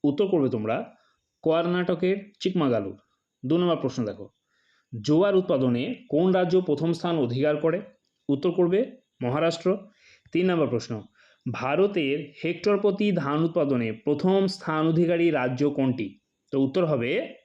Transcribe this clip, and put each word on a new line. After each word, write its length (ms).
উত্তর 240
করবে 220
তোমরা 460
কর্ণাটকের 960
চিকমাগালুর। 580
দু 120
নম্বর 180
প্রশ্ন 300
দেখো, 240
"জোয়ার 300
উৎপাদনে 600
কোন 220
রাজ্য 300
প্রথম 320
স্থান 240
অধিকার 400
করে?" 240
উত্তর 220
করবে 400
মহারাষ্ট্র। 540
তিন 200
নম্বর 160
প্রশ্ন, 360
"ভারতের 840
হেক্টর 320
প্রতি 340
ধান 320
উৎপাদনে 480
প্রথম 560
স্থান 400
অধিকারী 440
রাজ্য 380
কোনটি?" 500
তো 80
উত্তর 260
হবে 480